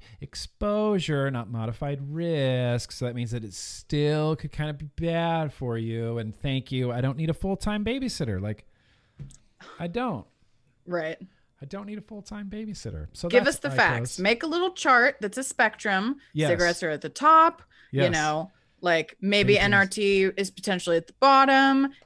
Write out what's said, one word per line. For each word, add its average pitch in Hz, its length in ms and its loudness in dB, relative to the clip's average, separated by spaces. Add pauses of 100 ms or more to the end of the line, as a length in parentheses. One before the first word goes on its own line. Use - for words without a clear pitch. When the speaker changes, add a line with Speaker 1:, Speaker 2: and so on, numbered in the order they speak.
(200)
Speaker 1:
exposure, 202 1080 -2
not 120 200 -6
modified 120 500 -6 (140)
risk." 131 800 -2
So - 140 -6
that 120 80 -6
means 120 160 -6
that 117 140 -6
it 98 100 -14
still 151 800 -2
could 156 160 -10
kind 151 180 -4
of 147 80 -10
be 151 80 -12 (100)
bad 165 560 -2
for 120 260 -6
you. 117 400 -4
And 110 220 -8
thank 131 300 -4
you. 127 220 -2
I 120 80 -4
don't 131 160 -2
need 160 140 -2
a 156 40 2
full-time 208 500 -4
babysitter. 208 580 -4
Like, 104 240 -8 (1120)
I 170 80 -8
don't. 180 400 -4 (600)
Speaker 2:
Right. 165 300 -4 (460)
Speaker 1:
I - 40 -16
don't 196 200 -12
need 214 100 -12
a 202 60 -12
full-time 208 480 -14
babysitter. 208 640 -10
So - 140 -6
Speaker 2:
Give 247 160 4
Speaker 1:
that's 277 120 0
Speaker 2:
us - 60 -12
the 285 80 -4
facts. 156 460 0
Speaker 1:
icos. - 40 -6
Speaker 2:
Make 220 220 0
a 330 40 -4
little 349 260 -2
chart 262 500 4
that's 202 160 -6
a 262 60 -6
spectrum. 220 720 -2 (180)
Speaker 1:
Yes. 156 160 2
Speaker 2:
Cigarettes 175 320 0
are 170 80 -2
at 151 100 -4
the 160 80 -8
top, 320 540 6 (280)
you 135 120 0
Speaker 1:
Yes. 175 100 2
Speaker 2:
know, 156 380 0 (320)
like, 165 400 2
maybe 202 320 4
Speaker 1:
Vaping's 196 100 4
Speaker 2:
N 202 100 4
R 196 120 6
T 196 380 2 (120)
is 196 140 -2
potentially 175 480 -2
at 165 80 -8
the - 140 -20
bottom. 269 680 6 (180)